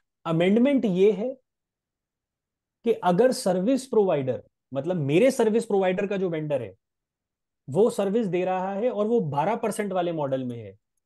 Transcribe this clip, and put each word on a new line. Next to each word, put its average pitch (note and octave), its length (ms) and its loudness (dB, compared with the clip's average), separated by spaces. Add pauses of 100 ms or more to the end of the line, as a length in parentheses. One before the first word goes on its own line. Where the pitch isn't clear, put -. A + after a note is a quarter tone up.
(260)
अमेंडमेंट G#3 600 2
ये G3 260 4
है A3 220 -6 (1500)
कि A#3 80 4
अगर G3+ 400 4
सर्विस G3+ 540 0
प्रोवाइडर, D3 580 0 (300)
मतलब D3 220 -4
मेरे E3+ 360 4
सर्विस A3+ 340 0
प्रोवाइडर F#3+ 420 0
का G3 100 -4
जो F#3 120 -2
वेंडर D3+ 320 -4
है, F#2+ 140 -12 (920)
वो F#3+ 200 4
सर्विस G#3 380 -2
दे F3+ 180 -2
रहा F#3 280 -2
है G#3+ 160 -2
और G#3 180 -2
वो A#3 120 2
बारह D#3+ 360 -2
परसेंट G#3 360 -4
वाले F3 200 -2
मॉडल C3+ 320 -4
में A#2+ 140 -8
है, G2+ 200 -16 (280)